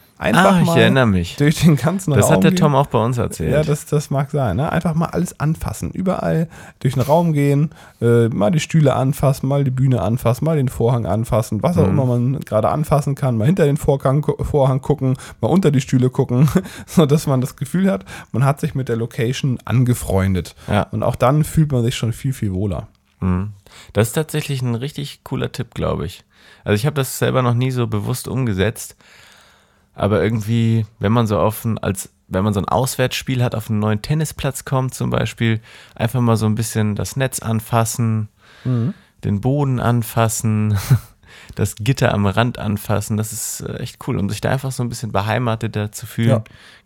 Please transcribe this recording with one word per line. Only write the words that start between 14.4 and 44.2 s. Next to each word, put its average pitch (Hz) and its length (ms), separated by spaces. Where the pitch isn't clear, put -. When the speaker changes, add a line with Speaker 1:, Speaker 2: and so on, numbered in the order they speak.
Speaker 1:
Vorhang 135 380
gucken, 131 380
mal 113 60
unter 180 220
die 147 120
Stühle 127 260
gucken, 127 400
<laughs> - 180
so 165 180
dass 151 220
man 131 160
das - 140
Gefühl 185 360
hat, 196 140
man 117 100
hat 139 160
sich 147 160
mit 131 140
der 117 80
Location 120 680
angefreundet. 98 880
Speaker 2:
Ja. 101 260
Speaker 1:
Und 110 100
auch - 140
dann 147 280
fühlt 151 280
man 120 120
sich 120 100
schon 113 200
viel, 135 180
viel 101 220
wohler. 92 340
Speaker 2:
Mhm. 92 300
Das 107 160
ist - 60
tatsächlich 147 480
ein 120 140
richtig 143 480
cooler 127 280
Tipp, - 220
glaube 76 320
ich. - 180
Also 104 100
ich 107 120
habe 156 80
das 135 240
selber 127 240
noch 120 100
nie 127 180
so 123 160
bewusst 113 420
umgesetzt, 107 680
aber 98 240
irgendwie, 113 600
wenn 101 140
man 117 140
so 101 120
auf 107 260
ein, 107 140
als, - 320
wenn 92 160
man 107 80
so 95 80
ein - 80
Auswärtsspiel 127 760
hat, 120 120
auf 113 160
einen 107 80
neuen 107 240
Tennisplatz - 640
kommt 131 260
zum 123 160
Beispiel, 113 500
einfach 120 260
mal 117 160
so 110 80
ein 107 100
bisschen 107 420
das - 200
Netz 131 220
anfassen, 113 880
Speaker 1:
Mhm. 123 280
Speaker 2:
den 101 160
Boden 131 400
anfassen, 110 960
<laughs> - 380
das - 220
Gitter 131 360
am 101 140
Rand 113 320
anfassen, 104 580
das 107 160
ist, - 300
äh, - 160
echt - 280
cool, 113 120
um 98 100